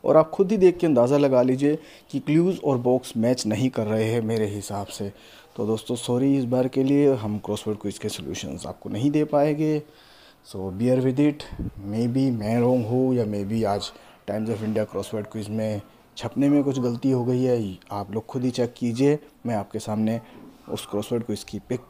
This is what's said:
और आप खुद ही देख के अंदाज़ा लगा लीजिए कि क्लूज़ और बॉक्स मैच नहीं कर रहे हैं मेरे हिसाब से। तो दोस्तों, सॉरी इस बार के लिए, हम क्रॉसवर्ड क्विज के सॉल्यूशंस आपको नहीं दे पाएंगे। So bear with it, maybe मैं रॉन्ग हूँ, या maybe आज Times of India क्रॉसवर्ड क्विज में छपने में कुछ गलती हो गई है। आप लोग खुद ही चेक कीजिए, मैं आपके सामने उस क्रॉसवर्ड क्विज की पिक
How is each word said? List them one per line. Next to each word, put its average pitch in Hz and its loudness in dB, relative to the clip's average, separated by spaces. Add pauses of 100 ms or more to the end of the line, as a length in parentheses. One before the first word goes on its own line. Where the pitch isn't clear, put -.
और 135 6
आप 214 6
खुद 185 0
ही 220 4
देख 180 6
के 175 0
अंदाज़ा 131 6
लगा 135 6
लीजिए 135 2 (320)
कि 139 -4
क्लूज़ 170 2
और 135 2
बॉक्स 127 0
मैच 120 0
नहीं 107 0
कर 113 -4
रहे 110 0
हैं 113 0
मेरे 110 0
हिसाब 101 -8
से। 101 -8 (460)
तो 107 -2
दोस्तों, 110 -4
सॉरी 127 0
इस 131 0
बार 127 0
के 135 0
लिए, 139 4
हम 107 -4
क्रॉसवर्ड 104 -4
क्विज 98 -6
के 107 -6
सॉल्यूशंस - -8
आपको - -12
नहीं 135 0
दे 151 2
पाएंगे। 151 0 (680)
So 95 -6 (120)
bear 127 4
with 131 0
it, 147 2 (460)
maybe 120 0
मैं 107 0
रॉन्ग 123 2
हूँ, 127 2
या 120 2
maybe 107 -2
आज 101 -2 (400)
Times 110 -2
of 107 -6
India 107 -2
क्रॉसवर्ड 101 -6
क्विज 104 -8
में 107 -4 (360)
छपने 127 0
में 143 4
कुछ 135 0
गलती 123 -2
हो 127 2
गई 123 0
है। 117 0 (140)
आप 98 -8
लोग 107 -6
खुद 127 -6
ही 127 2
चेक 120 -2
कीजिए, 131 2 (280)
मैं 120 -2
आपके 104 -6
सामने 110 -2 (480)
उस - -8
क्रॉसवर्ड 202 -4
क्विज 208 -6
की - -12
पिक - -8